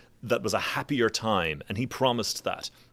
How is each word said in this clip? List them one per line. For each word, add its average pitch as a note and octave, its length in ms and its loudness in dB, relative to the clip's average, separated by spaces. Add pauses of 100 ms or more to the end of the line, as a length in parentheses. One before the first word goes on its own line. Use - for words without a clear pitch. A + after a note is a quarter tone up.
(240)
that A2 200 0
was G2+ 100 0
a G#2 60 2
happier B2+ 500 2
time, F2 600 0
and G2+ 80 -6
he B2+ 80 0
promised A#2+ 580 0
that. F#2 260 -4 (240)